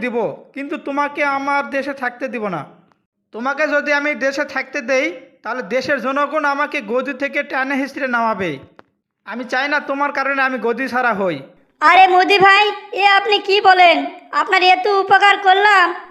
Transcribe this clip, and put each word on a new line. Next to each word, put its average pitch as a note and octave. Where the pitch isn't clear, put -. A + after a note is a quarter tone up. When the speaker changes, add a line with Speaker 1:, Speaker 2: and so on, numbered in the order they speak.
Speaker 1:
দিব, A#3
কিন্তু C#4+
তোমাকে C#4+
আমার C#4
দেশে C4+
থাকতে A#3+
দিব A3
না। D3
তোমাকে C4+
যদি C#4+
আমি D4
দেশে C#4
থাকতে C4+
দেই, C4+
তাহলে A#3+
দেশের C4
জনগণ C#4+
আমাকে C#4+
গদি C4
থেকে C#4
টানে C4+
হিঁচড়ে C4+
নামাবে। A3
আমি A#3
চাই C4
না D4+
তোমার C#4
কারণে C4+
আমি B3+
গদি A#3+
ছাড়া B3
হই। F3+
Speaker 2:
আরে F4
মোদি F#4
ভাই, G4
এ -
আপনি G#4
কি G4
বলেন? F4+
আপনার F4+
এত F#4
উপকার G4
করলাম, G4